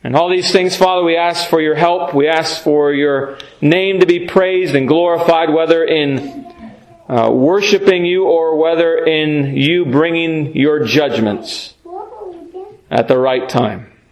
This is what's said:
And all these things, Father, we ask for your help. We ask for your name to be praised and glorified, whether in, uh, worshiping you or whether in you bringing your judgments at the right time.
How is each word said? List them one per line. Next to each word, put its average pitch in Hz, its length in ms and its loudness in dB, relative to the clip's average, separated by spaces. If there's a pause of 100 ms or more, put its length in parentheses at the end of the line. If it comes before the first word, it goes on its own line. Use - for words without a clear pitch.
And 123 140 -6
all 170 140 2
these 185 220 -2
things, 185 240 2
Father, 185 280 2
we 170 120 2
ask 170 340 -2
for 160 120 2
your 151 140 0
help. 175 380 0
We 147 140 2
ask 160 340 -2
for 147 300 2
your 139 460 -2 (240)
name 185 400 0
to 185 40 8
be 175 220 2
praised 185 480 0
and 135 120 2
glorified, 165 640 2
whether 165 360 2
in, 143 600 -2 (640)
uh, 117 240 2
worshiping 185 720 2
you 180 220 0
or 160 320 2
whether 165 400 2
in 156 580 0
you 160 300 0
bringing 160 720 -2
your 143 260 2
judgments 113 920 -2 (1160)
at 117 160 0
the 131 100 2
right 131 300 0
time. 107 440 -4 (200)